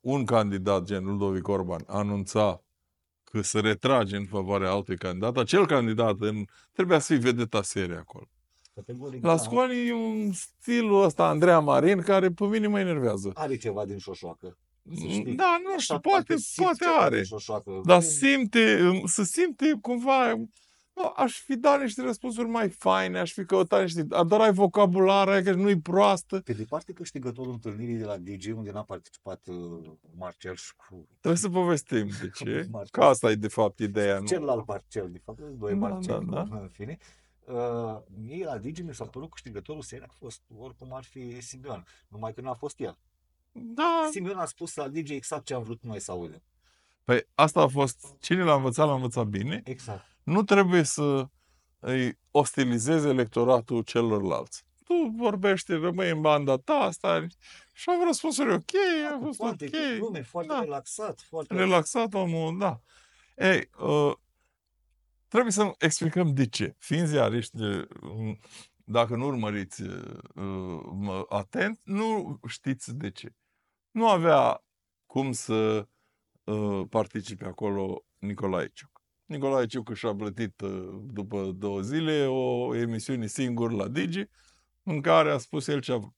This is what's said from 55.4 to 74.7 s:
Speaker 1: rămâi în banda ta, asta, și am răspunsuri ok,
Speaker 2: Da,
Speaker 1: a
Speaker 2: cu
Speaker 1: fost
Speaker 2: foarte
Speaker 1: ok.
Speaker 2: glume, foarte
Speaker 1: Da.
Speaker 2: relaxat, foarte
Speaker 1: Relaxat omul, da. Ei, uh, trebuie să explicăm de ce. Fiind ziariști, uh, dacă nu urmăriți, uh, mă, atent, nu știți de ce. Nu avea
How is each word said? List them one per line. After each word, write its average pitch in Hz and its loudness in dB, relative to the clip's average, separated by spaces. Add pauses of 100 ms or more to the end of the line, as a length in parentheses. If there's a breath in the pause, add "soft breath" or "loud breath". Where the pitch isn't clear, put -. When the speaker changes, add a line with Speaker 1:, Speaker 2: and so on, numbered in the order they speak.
Speaker 1:
rămâi 175 -2
în 156 0
banda 147 4
ta, 302 -2
asta, 170 0 (460 loud breath)
și - -10
am 349 2
răspunsuri 285 0
ok, 165 -2 (320)
Speaker 2:
Da, 294 -6
Speaker 1:
a 269 -8
Speaker 2:
cu 240 -8
Speaker 1:
fost 294 -6
Speaker 2:
foarte 226 -6
Speaker 1:
ok. 277 -4
Speaker 2:
glume, 208 -6
foarte 175 -8
Speaker 1:
Da. 269 -2
Speaker 2:
relaxat, 170 -8
foarte 160 -10
Speaker 1:
Relaxat 190 2
omul, 165 -2
da. 185 -2 (560 soft breath)
Ei, 190 2 (120)
uh, 147 2 (1160)
trebuie 233 2
să 202 2
explicăm 160 2
de 131 4
ce. - -4
Fiind 160 -2
ziariști, 117 0
uh, 101 -4 (1000 loud breath)
dacă 117 2
nu 127 -2
urmăriți, 107 -4
uh, 92 -10 (120)
mă, 98 -6
atent, 180 -4
nu 208 -4
știți 120 -8
de 123 -8
ce. - -18 (560)
Nu 226 2
avea 160 4 (420)